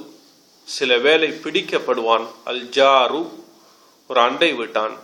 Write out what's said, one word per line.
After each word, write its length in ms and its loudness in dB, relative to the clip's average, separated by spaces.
சில 300 0
வேளை 320 2
பிடிக்கப்படுவான், 960 -2
"அல் 260 -8
ஜாரு", 520 4
ஒரு 100 2
அண்டை 340 2
வீட்டான் 500 -6